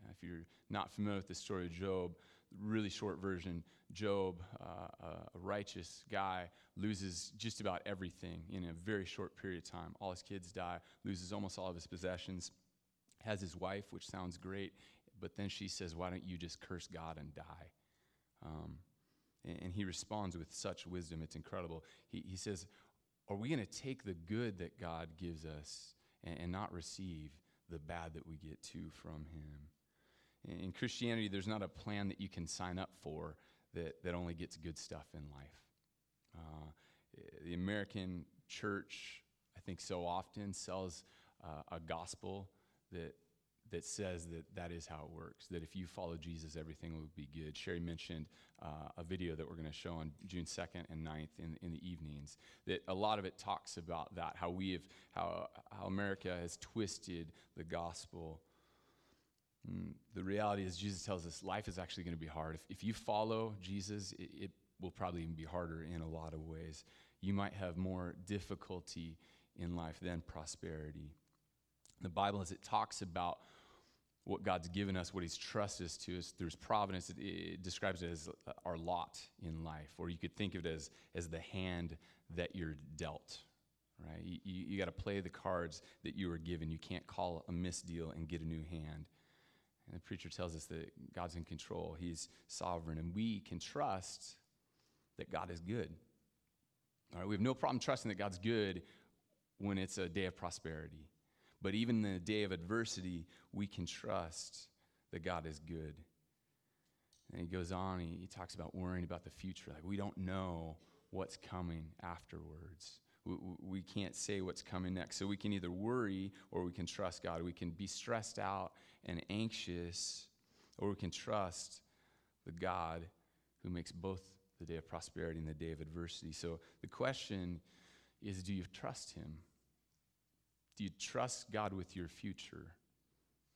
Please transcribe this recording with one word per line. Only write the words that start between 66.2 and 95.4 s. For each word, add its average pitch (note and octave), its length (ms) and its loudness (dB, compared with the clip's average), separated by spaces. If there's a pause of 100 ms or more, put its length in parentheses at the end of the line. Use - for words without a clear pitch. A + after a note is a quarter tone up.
of D#2 140 -4
ways. D#2+ 380 -6 (360)
You G2 120 4
might G2 200 4
have F2+ 240 0
more F#2 380 2 (100)
difficulty F2 920 -2 (400)
in F2 180 2
life E2 260 0
than F2 200 2
prosperity. D#2 920 -4 (920)
The - 60 0
Bible, G2+ 320 6
as F#2 140 0
it - 80 -6
talks - 400 4
about F2 380 4 (840)
what G2 200 2
God's F2+ 260 6
given G2 260 6
us, F2+ 180 2
what F#2+ 80 2
he's E2 140 0
trusted - 500 2
us D#2+ 120 -2
to, F2+ 200 -2
is E2+ 120 -2
through - 180 0
his D#2+ 80 -2
providence, G2 540 4
it, F2 100 -8
it F2 420 -2
describes F2+ 420 2
it E2+ 60 2
as E2 200 -2 (360)
our F2 120 2
lot E2+ 420 0 (220)
in D#2+ 240 -2
life, D#2 320 -4
or F2 120 0
you E2+ 80 0
could E2+ 200 -2
think G2 180 2
of E2+ 100 -2
it E2 80 4
as, D#2 180 -4 (220)
as F2 140 0
the E2 120 -2
hand F2 580 0 (380)
that E2+ 200 2
you're D#2+ 220 0 (180)
dealt, D2+ 440 -4 (600)
right? E2 240 -8
You, F2 220 -4
you, F#2 220 -2
you G2 100 2
gotta F2+ 160 4
play G2+ 260 2
the F2 100 0
cards F2 520 2 (240)
that - 100 -2
you F#2 140 2
were E2+ 80 2
given. D#2+ 320 0
You D#2+ 80 0
can't - 280 -4
call F2 440 0
a - 20 -4
misdeal E2+ 640 0
and D#2+ 140 -2
get E2+ 100 0
a D#2+ 60 -2
new D#2+ 260 0
hand. D#2 360 -4 (800)
And - 80 -8
the F2 40 -8
preacher F#2 300 -6
tells F2 260 0
us D#2 120 -6
that E2 240 -6 (220)
God's E2+ 220 -2
in E2+ 80 -2
control. E2 560 -4
He's E2+ 300 -2 (180)
sovereign, E2 500 0
and E2+ 160 0
we G#2+ 280 4
can F2+ 180 -4
trust - 800 0 (800)
that - 120 -4
God F2+ 220 0